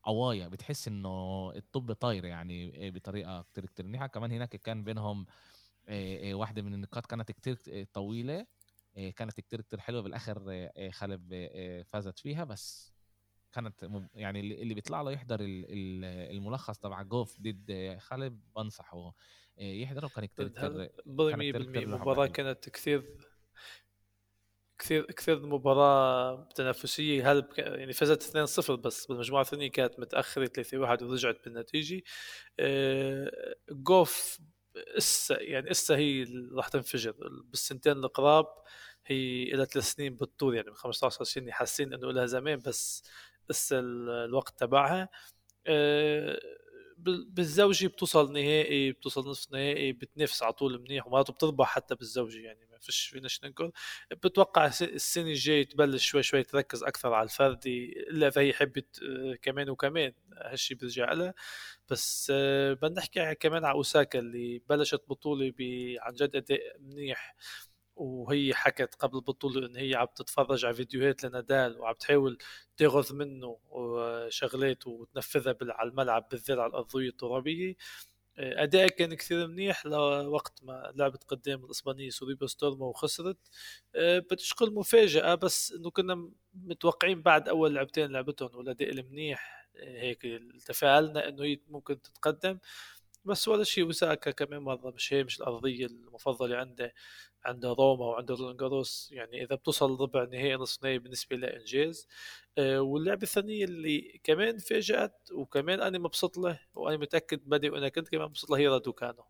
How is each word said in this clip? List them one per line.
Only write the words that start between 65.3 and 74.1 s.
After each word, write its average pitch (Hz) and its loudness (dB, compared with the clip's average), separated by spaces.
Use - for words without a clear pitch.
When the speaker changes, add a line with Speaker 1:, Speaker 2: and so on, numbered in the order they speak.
Speaker 2:
ب-، 123 -6
عن 120 -10
جد 143 0
أداء 139 0
منيح، 139 -8
وهي 131 0
حكت - 2
قبل 135 -2
البطولة 131 -4
إن 120 -14
هي 131 -2
عم 120 2
تتفرج 131 2
على 120 0
فيديوهات 127 0
لنادال 123 0
وعم 117 -2
تحاول 135 2
تاخذ 139 4
منه 135 -10
وشغلات 120 -2